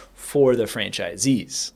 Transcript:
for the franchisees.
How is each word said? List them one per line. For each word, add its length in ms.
for 440
the 80
franchisees. 1120